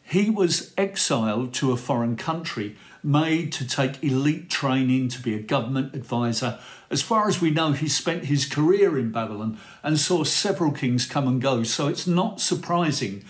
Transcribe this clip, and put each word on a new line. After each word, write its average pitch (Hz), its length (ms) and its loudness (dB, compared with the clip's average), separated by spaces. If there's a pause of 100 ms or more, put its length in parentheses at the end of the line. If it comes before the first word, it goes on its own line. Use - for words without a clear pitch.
he 208 260 2
was 196 480 0
exiled 127 800 0
to 135 160 2
a 123 60 2
foreign 120 380 -2
country, 120 600 -6 (260)
made 160 520 2
to 131 140 -6
take - 360 -2
elite 147 480 0
training 131 580 2
to - 120 -10
be 113 120 -2
a 107 60 -2
government 131 560 -2
advisor. 117 640 -2 (320)
As 147 100 0
far 214 260 2
as 185 140 0
we 165 80 4
know, 156 220 2
he 143 160 0
spent 170 380 -2
his 139 200 2
career 170 540 4
in 117 120 -2
Babylon 110 460 -4 (240)
and 151 180 2
saw 170 260 2
several 175 460 0
kings 123 360 0
come 139 200 0
and 127 140 2
go, 123 220 2
so 143 240 0
it's - 180 -2
not 180 340 0
surprising 151 920 -2